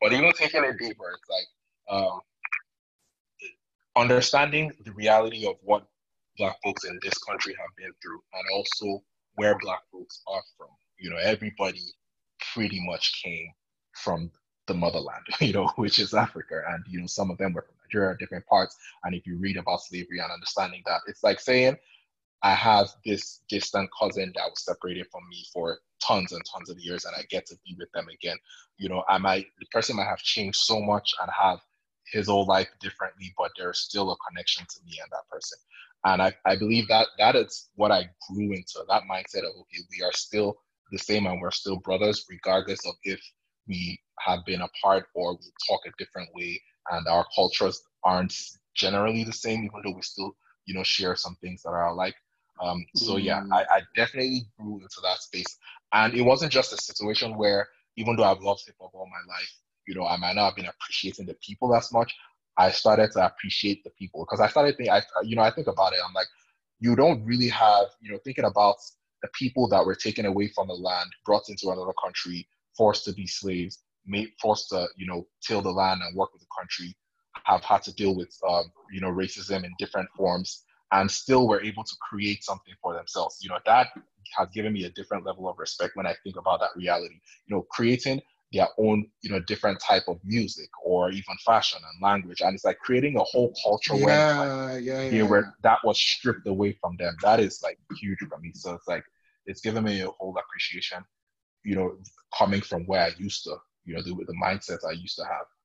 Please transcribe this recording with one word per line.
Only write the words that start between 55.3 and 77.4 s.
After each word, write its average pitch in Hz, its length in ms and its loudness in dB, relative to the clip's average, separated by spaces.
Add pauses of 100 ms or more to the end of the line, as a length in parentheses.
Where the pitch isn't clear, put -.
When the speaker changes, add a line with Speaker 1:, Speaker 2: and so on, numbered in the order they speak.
Speaker 1:
And 110 220 4
it 123 80 4
wasn't 135 300 6
just 131 200 2
a - 40 -10
situation 107 600 -4
where, 101 320 2 (280)
even 113 200 0
though 110 80 6
I've 95 160 6
loved 101 260 -2
hip - 140 -20
hop 92 140 -20
all 92 120 -14
my - 280 -16
life, - 180 -8 (340)
you 95 80 -8
know, 90 120 -4
I 85 100 0
might 90 180 -2
not 101 120 4
have 92 100 0
been 92 100 -8
appreciating - 600 -8
the - 80 -10 (120)
people 117 280 2
as - 180 2
much. 117 200 2 (460)
I 95 120 8
started 107 420 6
to 95 140 4
appreciate 98 580 -4
the - 60 -16
people, 82 360 -12
'cause 107 140 0
I 107 80 6
started 143 280 4
thinking, 113 160 0
I, 104 100 6 (200)
you 110 140 -4
know, 113 60 6
I 110 80 6
think - 180 -4
about 92 260 4
it, 90 120 -2
I'm 90 60 -12
like, 92 140 -2 (540)
you 117 140 4
don't 123 300 6
really 123 240 2
have, 107 380 6 (140)
you 104 120 -14
know, 98 120 -8
thinking 127 200 -2
about 101 320 4 (460)
the - 60 -6
people 127 400 0
that 95 160 6
were 92 100 2
taken 107 320 -2
away 101 220 0
from 95 200 -4
the 92 60 -6
land, 90 360 -4 (140)
brought 104 240 2
into 98 220 -4
another 92 220 -4 (100)
country, 90 440 -6 (300)
forced 104 300 4
to 101 60 -2
be 95 140 -10
slaves, 90 560 -6 (240)
made, 104 240 -4 (100)
forced 107 300 0
to, 90 260 -2
you 92 100 -10
know, 90 200 -8 (160)
till 104 200 0
the 95 80 -2
land 92 320 2
and 87 140 -10
work 95 160 -2
with 85 100 -20
the - 140 -20
country, 90 380 -8 (500)